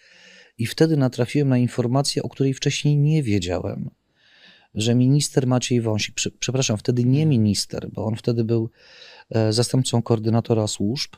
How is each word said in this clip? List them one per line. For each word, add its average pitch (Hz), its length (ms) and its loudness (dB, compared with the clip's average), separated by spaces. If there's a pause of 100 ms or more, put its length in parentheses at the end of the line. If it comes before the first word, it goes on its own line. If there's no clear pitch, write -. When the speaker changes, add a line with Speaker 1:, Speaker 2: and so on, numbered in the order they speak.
(580)
Speaker 1:
I 113 80 -4
wtedy 160 320 2
natrafiłem 131 520 0
na 127 80 4
informację, 123 640 0
o 123 60 -8
której 135 240 0
wcześniej 147 440 0
nie 151 260 2
wiedziałem, 98 680 -2 (840)
że 113 200 2
minister 131 520 2
Maciej 123 340 0
Wąsik, 107 340 -2
prze-, - 160 -4
przepraszam, 123 460 -2
wtedy 123 260 0
nie 131 160 2
Speaker 2:
Hmm. 156 100 2
Speaker 1:
minister, 107 600 0
bo 101 140 -6
on 110 100 -2
wtedy 117 280 -2
był, 113 260 -2 (600)
e, 110 240 2
zastępcą 120 480 0
koordynatora 110 640 0
służb 110 500 -4